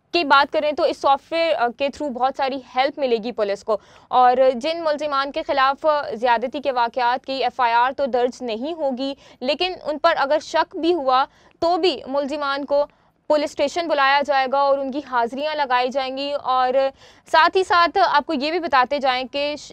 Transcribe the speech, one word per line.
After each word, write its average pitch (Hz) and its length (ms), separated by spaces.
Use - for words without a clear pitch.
की 339 120
बात 277 260
करें 302 240
तो 330 120
इस - 160
सॉफ्टवेयर, 320 520
अ, 240 140
के 277 200
through 294 220
बहुत 254 260
सारी 269 300
हेल्प 277 320
मिलेगी 240 340
पुलिस 202 300
को 214 180
और 254 400
जिन 311 320
मुलजिमान 285 480
के 311 120
खिलाफ, 277 440
अ, 294 280
ज़्यादती 240 460
के 277 120
वाक़यात 247 520
की 269 140
एफ़आईआर 240 540
तो 277 140
दर्ज 247 360
नहीं 247 320
होगी, 269 420
लेकिन 320 320
उन 302 240
पर - 140
अगर 277 260
शक 320 280
भी 330 160
हुआ 262 320
तो 349 180
भी 320 300
मुलजिमान 277 560
को 285 240
पुलिस 302 240
स्टेशन 320 360
बुलाया 285 340
जाएगा 269 400
और 277 180
उनकी 269 200
हाजिरियां 254 560
लगाई 254 320
जाएंगी। 269 440
और 254 600
साथ 330 300
ही 381 80
साथ 349 240
आपको 320 340
ये 294 180
भी 339 100
बताते 285 380
जाएं 254 280
कि 285 300
श-, - 160